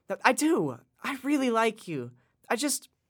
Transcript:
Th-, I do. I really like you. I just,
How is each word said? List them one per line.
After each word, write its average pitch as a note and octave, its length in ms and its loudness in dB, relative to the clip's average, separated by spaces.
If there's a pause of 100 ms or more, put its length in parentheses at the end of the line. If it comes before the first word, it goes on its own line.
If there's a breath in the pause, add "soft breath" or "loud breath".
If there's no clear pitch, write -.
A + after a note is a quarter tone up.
Th-, F#3+ 180 -6
I B3 80 6
do. G#3+ 460 0 (240)
I C4 200 -6
really C4 280 2
like A3+ 360 0
you. B2+ 240 -6 (380)
I A#3+ 60 0
just, C4 340 -2 (200)